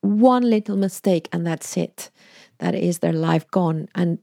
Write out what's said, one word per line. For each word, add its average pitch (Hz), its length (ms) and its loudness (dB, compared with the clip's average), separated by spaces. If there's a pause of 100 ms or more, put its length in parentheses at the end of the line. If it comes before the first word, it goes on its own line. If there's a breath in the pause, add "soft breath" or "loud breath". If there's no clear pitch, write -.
one 240 480 4
little 214 280 0
mistake 185 540 0
and 170 140 -4
that's 165 320 -6
it. - 320 -6 (500 soft breath)
That 180 160 -2
is 175 240 -2
their 170 140 0
life 165 380 0
gone. 160 440 0
And 170 280 -2